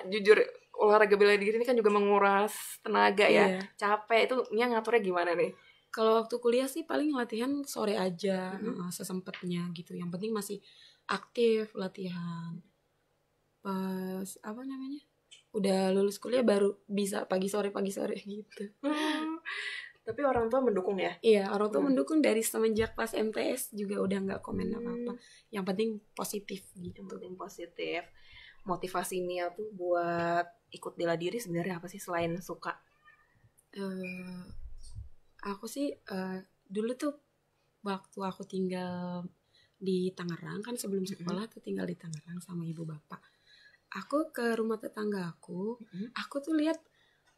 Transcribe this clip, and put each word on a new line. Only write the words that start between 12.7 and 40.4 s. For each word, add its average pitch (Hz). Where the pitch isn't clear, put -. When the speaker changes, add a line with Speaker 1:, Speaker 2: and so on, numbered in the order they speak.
Speaker 2:
Pas, 190
apa 220
namanya, 269
udah 190
lulus 196
kuliah 240
baru 202
bisa 202
pagi 190
sore, 202
pagi 202
sore 196
gitu. 208
Speaker 1:
Hmm. 311
Tapi 226
orang 240
tua 254
mendukung 202
ya? 175
Speaker 2:
Iya, 208
orang 208
tua 240
Speaker 1:
Hmm. 277
Speaker 2:
mendukung 277
dari 226
semenjak 220
pas 226
M 220
T 220
S -
juga 202
udah 196
nggak 196
komen 190
Speaker 1:
Hmm. 233
Speaker 2:
apa-apa. 240
Yang 196
penting 220
positif 202
gitu. 180
Speaker 1:
Yang 196
penting 185
positif. 170
Motivasi 180
Mia 180
tuh 214
buat 170
ikut -
bela 170
diri 170
sebenarnya 170
apa 180
sih 202
selain 170
suka? 170
Speaker 2:
Eh, 180
aku 202
sih, 277
eh, 185
dulu 220
tuh 294
waktu 196
aku 190
tinggal 180
di 185
Tangerang, 175